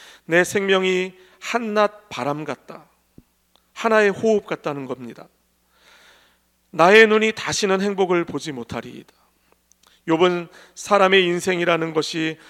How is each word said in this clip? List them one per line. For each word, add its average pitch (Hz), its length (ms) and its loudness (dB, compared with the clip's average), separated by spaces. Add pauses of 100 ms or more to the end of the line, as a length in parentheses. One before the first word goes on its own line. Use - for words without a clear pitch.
(260)
"내 170 180 2
생명이 185 720 -2 (280)
한낮 208 680 -2
바람 147 360 -6
같다." 147 420 -14 (840)
하나의 214 380 2
호흡 214 340 0
같다는 147 400 -8
겁니다. 123 420 -12 (1400)
"나의 196 380 6
눈이 214 240 2
다시는 190 500 -2
행복을 185 440 -2
보지 147 260 -8
못하리이다." 120 600 -12 (960)
욥은 170 400 2 (280)
사람의 190 500 4
인생이라는 170 680 -2
것이 160 460 -4 (120)